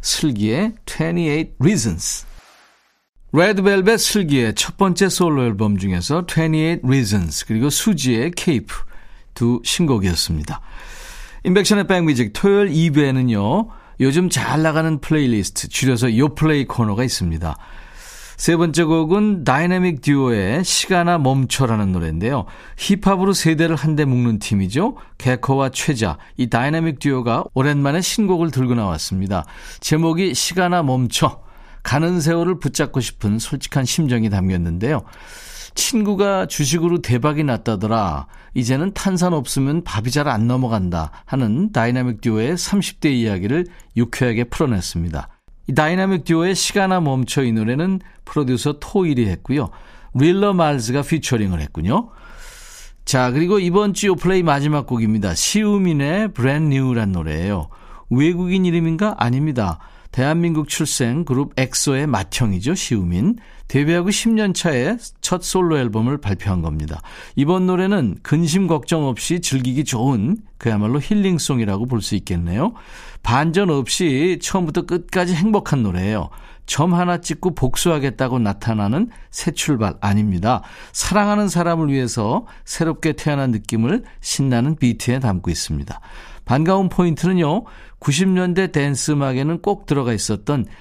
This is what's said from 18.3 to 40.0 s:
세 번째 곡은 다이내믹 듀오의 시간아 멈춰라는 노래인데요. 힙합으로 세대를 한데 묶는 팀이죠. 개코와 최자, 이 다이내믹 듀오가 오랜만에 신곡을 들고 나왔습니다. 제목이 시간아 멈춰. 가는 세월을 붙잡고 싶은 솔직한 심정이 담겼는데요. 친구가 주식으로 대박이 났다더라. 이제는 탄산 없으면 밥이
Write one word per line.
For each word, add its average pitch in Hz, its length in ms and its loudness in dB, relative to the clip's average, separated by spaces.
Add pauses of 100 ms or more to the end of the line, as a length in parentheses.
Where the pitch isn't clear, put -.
세 165 200 2
번째 165 280 2
곡은 165 600 2
다이내믹 175 560 2
듀오의 131 640 2
시간아 175 540 2
멈춰라는 127 720 2
노래인데요. 90 540 -2 (320)
힙합으로 196 560 2
세대를 165 420 2
한데 147 300 0
묶는 123 320 2
팀이죠. 107 580 0 (220)
개코와 135 500 0
최자, 110 480 -2 (200)
이 120 120 0
다이내믹 147 500 0
듀오가 127 540 0
오랜만에 143 480 2
신곡을 180 500 0
들고 127 240 0
나왔습니다. 95 720 -2 (340)
제목이 165 560 0
시간아 180 480 0
멈춰. 127 600 0 (400)
가는 165 380 0
세월을 170 380 0
붙잡고 139 420 -2
싶은 110 380 -2
솔직한 131 480 -2
심정이 123 420 2
담겼는데요. 92 760 0 (720)
친구가 196 720 0
주식으로 170 540 0
대박이 147 420 0
났다더라. 107 840 -2 (260)
이제는 131 400 -2
탄산 180 400 0
없으면 143 520 0
밥이 107 260 -4